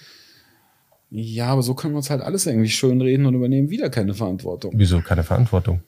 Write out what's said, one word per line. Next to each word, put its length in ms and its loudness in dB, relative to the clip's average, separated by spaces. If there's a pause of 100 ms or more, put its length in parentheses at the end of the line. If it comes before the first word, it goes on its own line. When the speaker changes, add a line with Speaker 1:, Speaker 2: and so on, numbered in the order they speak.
(1120)
Speaker 1:
Ja, 380 -6
aber 140 2
so 120 -2
können 200 -4
wir 40 -4
uns 120 -6
halt 120 -2
alles 240 -4
irgendwie 240 2
schönreden 560 2
und 80 4
übernehmen 360 2
wieder 180 -4
keine 260 -2
Verantwortung. 600 -6
Speaker 2:
Wieso 240 4
keine 220 0
Verantwortung? 640 0